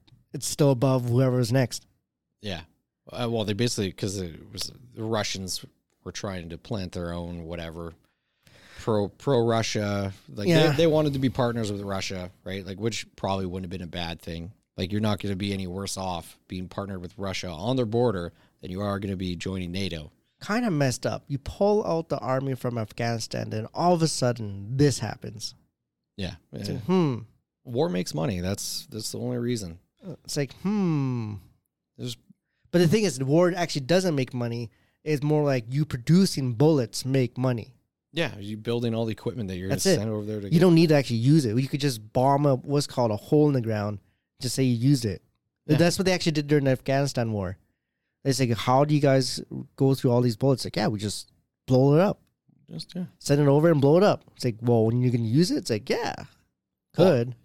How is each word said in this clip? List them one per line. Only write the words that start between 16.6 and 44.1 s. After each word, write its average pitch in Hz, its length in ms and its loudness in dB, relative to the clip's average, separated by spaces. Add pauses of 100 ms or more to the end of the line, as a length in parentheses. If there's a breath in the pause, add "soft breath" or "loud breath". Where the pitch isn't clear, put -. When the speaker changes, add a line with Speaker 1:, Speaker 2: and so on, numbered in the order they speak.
Speaker 2:
partnered 98 340 -10
with 87 160 -16
Russia 95 300 -6
on 92 280 -4
their 127 100 0
border 107 460 0 (280 soft breath)
than - 100 -12
you 92 100 -6
are 101 180 -4
gonna 95 180 -4
be 90 200 -4
joining 92 340 -6
nato. 85 400 -6 (320)
Speaker 1:
Kinda 226 280 -2
messed 139 360 0
up. 107 220 -4
You 143 100 -4
pull 208 480 0
out 165 220 -4
the 143 100 -4
army 131 360 -4
from 123 240 -6
Afghanistan, 113 720 -6
then 110 240 -6
all 175 180 2
of 165 100 2
a 160 60 4
sudden, 110 680 -4
this 143 220 4
happens. - 560 -10 (600)
Speaker 2:
Yeah. 90 200 -8 (160)
Speaker 1:
It's 104 160 -8
Speaker 2:
Yeah. 147 80 -4
Speaker 1:
like, 120 80 -10
hmm. 160 340 2 (460)
Speaker 2:
War 135 240 -2
makes 180 260 -4
money. 143 260 -2
That's, - 500 -6
that's 110 220 -10
the - 60 -10
only 123 200 -6
reason. 110 400 -4 (260)
Speaker 1:
Uh, 185 200 -14
it's - 120 -10
like, 143 260 -4
hmm. 139 720 0 (640)
Speaker 2:
There's 117 180 -10 (540)
Speaker 1:
But 175 100 2
the 175 80 6
thing 214 160 4
is, 143 140 -2
the 135 80 -4
war 170 280 4
actually 165 280 -4
doesn't 170 320 2
make 131 200 -2
money. 120 360 -6 (340)
It's 151 180 -2
more 151 220 2
like 131 240 0
you 139 160 0
producing 139 720 2
bullets 143 500 2
make 131 320 0
money. 123 380 -2 (380)
Speaker 2:
Yeah, 139 260 -4
you 104 180 -8
building 117 380 -2
all 113 100 0
the 110 80 -2
equipment 113 360 -6
that 92 80 -6
you're 92 120 -6
Speaker 1:
That's 180 160 -2
Speaker 2:
gonna 190 100 4
Speaker 1:
it. 135 40 2
Speaker 2:
send 107 120 -2
over 107 140 -4
there 107 160 -8
to 101 60 -8
Speaker 1:
You 95 60 -2
Speaker 2:
get 165 80 4
Speaker 1:
don't 175 140 8
need 165 140 6
to 156 60 4
actually 131 220 2
use 135 280 6
it. 110 140 0
You 135 100 0
could 139 120 -4
just 117 320 -4
bomb 139 340 2
up 131 180 2
what's 143 220 -2
called 120 240 0
a 104 60 0
hole 151 320 4
in 147 40 4
the 131 80 2
ground. 104 380 -2 (420)